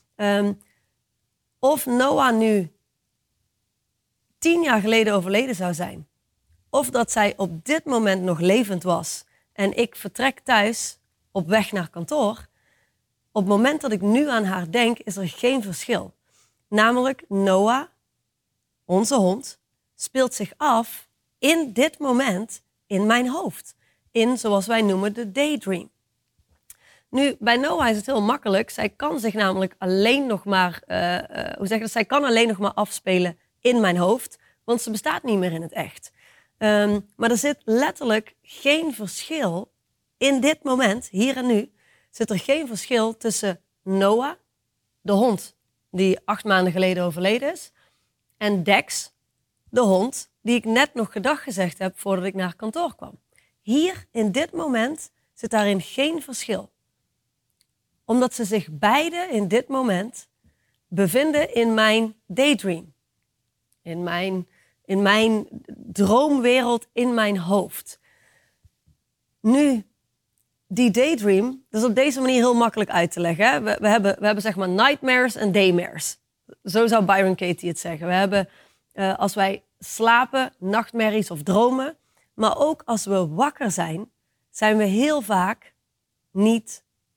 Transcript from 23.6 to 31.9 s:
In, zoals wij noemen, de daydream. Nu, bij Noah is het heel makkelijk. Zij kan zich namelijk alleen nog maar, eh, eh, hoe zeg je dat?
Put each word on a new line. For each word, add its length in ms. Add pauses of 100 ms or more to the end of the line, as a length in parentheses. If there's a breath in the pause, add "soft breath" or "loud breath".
In, 260
zoals 300
wij 140
noemen, 320
de 180
daydream. 580 (1200 soft breath)
Nu, 300
bij 180
Noah 320
is 60
het 100
heel 160
makkelijk. 480
Zij 200
kan 300
zich 140
namelijk 440
alleen 480
nog 200
maar, 400
eh, 320
eh, 400
hoe 100
zeg 100
je 60
dat? 100